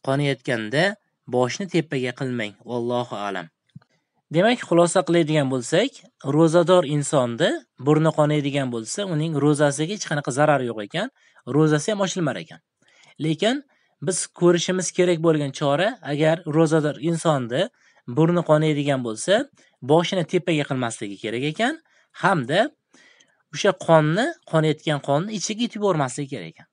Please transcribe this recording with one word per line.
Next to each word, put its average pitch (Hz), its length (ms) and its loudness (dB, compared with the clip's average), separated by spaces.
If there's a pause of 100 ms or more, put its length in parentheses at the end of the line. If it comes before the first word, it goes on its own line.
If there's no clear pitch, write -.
Qonayotganda 135 800 -2 (440)
boshni 123 380 0
tepaga 147 460 -4
qilmang. 120 480 -6
Vallohu 120 560 -4
alam. 98 300 -6 (840)
Demak, 208 340 2
xulosa 175 380 4
qiladigan 156 480 2
bo'lsak, 156 400 0 (320)
ro'zador 165 680 4
insonda 143 600 0 (260)
burni 151 420 2
qonaydigan 143 560 0
bo'lsa, 117 320 -6
uning 165 320 -4
ro'zasiga 147 560 2
hech 202 160 -8
qanaqa 147 240 -4
zarar 143 320 2
yo'q 110 160 -6
ekan, 170 300 -8 (360)
ro'zasi 151 460 2
ham 202 80 -4
ochilmar 165 360 -2
ekan. 82 240 -14 (600)
Lekin 180 400 -2 (420)
biz 170 240 -2
ko'rishimiz 180 640 2
kerak 180 300 2
bo'lgan 156 320 2
chora, 151 360 0 (120)
agar 151 440 0
ro'zador 156 540 2
insonda 147 600 -2 (480)
burni 165 400 2
qonaydigan 147 560 2
bo'lsa, 113 300 -2 (480)
boshini 160 420 2
tepaga 165 400 -2
qilmasligi 117 560 -6
kerak 117 240 -6
ekan, 220 300 -2 (420)
hamda 165 440 0 (960)
o'sha 196 220 2
qonni, 160 500 4 (220)
qonayotgan 156 560 -2
qonni 160 320 -2
ichiga 214 260 -8
yetib 220 180 -6
yubormasligi 147 500 -2
kerak 95 200 -12
ekan. - 220 -20